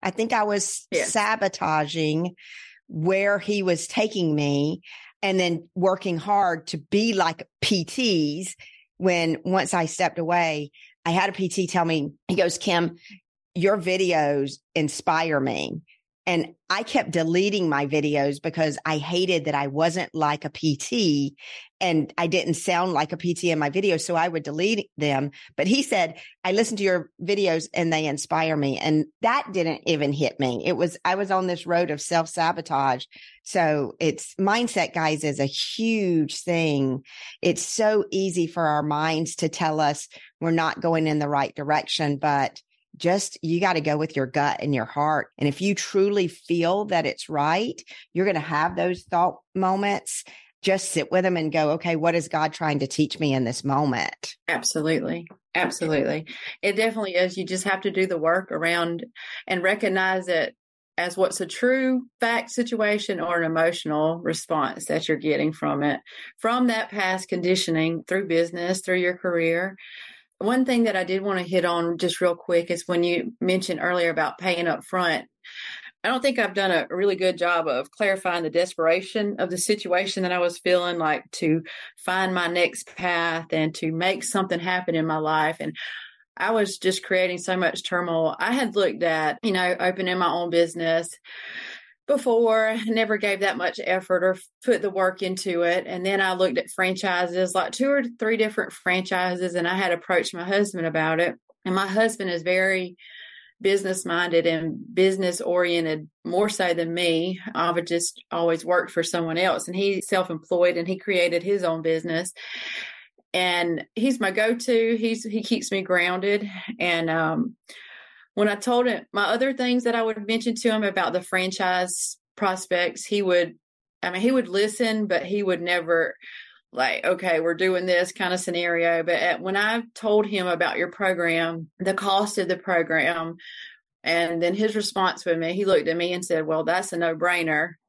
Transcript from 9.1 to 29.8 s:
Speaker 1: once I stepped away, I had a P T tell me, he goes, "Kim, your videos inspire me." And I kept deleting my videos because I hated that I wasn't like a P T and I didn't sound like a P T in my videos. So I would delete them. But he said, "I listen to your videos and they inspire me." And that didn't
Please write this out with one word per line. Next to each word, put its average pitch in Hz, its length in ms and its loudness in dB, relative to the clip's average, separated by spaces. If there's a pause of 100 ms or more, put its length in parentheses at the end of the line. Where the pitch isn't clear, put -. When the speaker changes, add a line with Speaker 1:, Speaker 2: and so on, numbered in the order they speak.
Speaker 1:
once 185 300 0
I 170 120 2
stepped 170 340 -2
away, 160 500 0 (340)
I 165 60 2
had 185 180 2
a 190 40 -4
P 190 160 -2
T 180 180 0
tell 170 180 2
me, 160 280 0 (160)
he 180 80 0
goes, 175 200 2
"Kim, 269 400 0 (560)
your 196 260 2
videos 160 800 0 (180)
inspire 160 640 0
me." 98 400 -4 (440)
And 170 300 -2 (140)
I 196 140 -2
kept 226 280 -2
deleting 175 600 2
my 143 160 0
videos 143 540 0
because 156 440 -2
I 156 140 -2
hated 175 480 0
that 147 80 -2
I 143 140 0
wasn't 165 460 -2
like 151 300 0
a 151 60 -6
P 151 260 0
T 147 580 0 (460)
and 165 380 0
I 170 80 0
didn't 165 280 0
sound 180 380 0
like 151 200 0
a 170 40 -6
P 175 160 -2
T 170 180 0
in 156 80 2
my 147 120 0
videos. 175 320 0
So 175 120 -4
I 165 140 2
would 165 140 -4
delete 190 560 -2
them. 143 320 0 (260)
But 147 100 0
he 254 160 2
said, 180 360 0 (260)
"I 185 80 0
listen 220 240 0
to 202 60 -4
your 180 280 0 (100)
videos 175 520 0
and 165 180 0
they 156 160 0
inspire 156 500 0
me." 139 220 0
And 156 280 2 (160)
that 233 300 0
didn't 165 340 -2